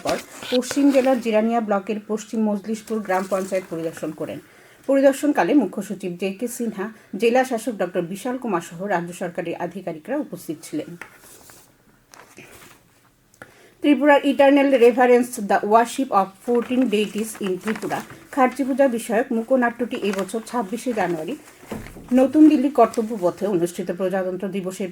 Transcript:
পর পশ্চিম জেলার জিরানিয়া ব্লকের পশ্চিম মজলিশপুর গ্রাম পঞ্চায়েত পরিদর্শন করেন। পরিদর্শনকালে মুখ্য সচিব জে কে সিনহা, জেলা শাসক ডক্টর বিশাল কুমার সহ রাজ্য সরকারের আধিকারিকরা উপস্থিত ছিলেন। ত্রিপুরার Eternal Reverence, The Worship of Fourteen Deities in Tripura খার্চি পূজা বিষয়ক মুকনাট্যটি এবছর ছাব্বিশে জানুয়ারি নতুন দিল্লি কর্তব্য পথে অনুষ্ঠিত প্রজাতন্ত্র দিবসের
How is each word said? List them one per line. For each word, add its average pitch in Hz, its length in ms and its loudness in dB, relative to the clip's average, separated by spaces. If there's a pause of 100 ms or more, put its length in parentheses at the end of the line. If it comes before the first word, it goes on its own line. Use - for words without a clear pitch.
পর 170 140 -4 (340)
পশ্চিম 269 400 2
জেলার 262 300 2
জিরানিয়া 226 400 0
ব্লকের 208 340 -2 (120)
পশ্চিম 220 360 -6
মজলিশপুর 214 560 -4
গ্রাম 190 300 -2
পঞ্চায়েত 190 400 -2
পরিদর্শন 165 420 -6
করেন। 151 280 -10 (480)
পরিদর্শনকালে 269 680 4
মুখ্য 214 280 2
সচিব 185 380 -8
জে 190 140 -4
কে 240 140 -6
সিনহা, 220 420 -6 (260)
জেলা 233 280 2
শাসক 247 280 -4
ডক্টর 185 300 -4
বিশাল 196 360 -6
কুমার 202 240 -4
সহ 175 240 -12
রাজ্য 175 280 -2
সরকারের 175 420 -8
আধিকারিকরা 175 640 -8
উপস্থিত 180 460 -8
ছিলেন। 170 340 -10 (2750)
ত্রিপুরার 285 420 6
Eternal 277 460 6 (160)
Reverence, 247 460 6 (180)
The 196 100 4 (140)
Worship 240 380 2
of 190 160 4 (180)
Fourteen 247 380 0 (100)
Deities 208 380 -2 (100)
in 190 160 -2
Tripura 185 420 -6 (320)
খার্চি 262 320 0
পূজা 269 240 2
বিষয়ক 233 440 -2
মুকনাট্যটি 240 640 0
এবছর 196 500 -4
ছাব্বিশে 240 460 -6
জানুয়ারি 175 420 -4 (800)
নতুন 277 360 6
দিল্লি 285 200 2
কর্তব্য 226 520 2
পথে 175 260 -2
অনুষ্ঠিত 175 440 -2
প্রজাতন্ত্র 185 560 -4
দিবসের 185 440 -6